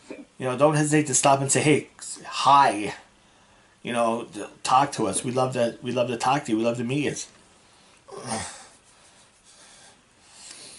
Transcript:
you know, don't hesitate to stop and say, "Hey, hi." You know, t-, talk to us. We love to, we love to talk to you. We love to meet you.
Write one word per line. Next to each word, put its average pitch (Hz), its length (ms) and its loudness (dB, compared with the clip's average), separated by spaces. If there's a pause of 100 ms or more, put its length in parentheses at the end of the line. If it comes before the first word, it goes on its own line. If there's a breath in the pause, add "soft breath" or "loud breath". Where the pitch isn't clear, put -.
you - 360 -14
know, 123 120 -4
don't 151 180 4
hesitate 147 320 2
to 135 60 -4
stop 135 260 4
and 135 100 -2
say, 127 120 2
"Hey, 147 260 2 (380)
hi." 117 680 2 (880 soft breath)
You 120 120 -8
know, 117 400 -2
t-, 101 100 -10 (200)
talk 135 300 4
to 107 140 -2
us. 92 160 -4
We 127 80 -4
love 127 220 0
to, 117 280 -2
we 123 120 -6
love 123 160 0
to 117 80 -4
talk 139 260 0
to - 80 -4
you. 110 60 2
We 113 80 0
love 117 100 0
to 127 80 -6
meet 131 220 -4
you. - 100 -4 (3750 loud breath)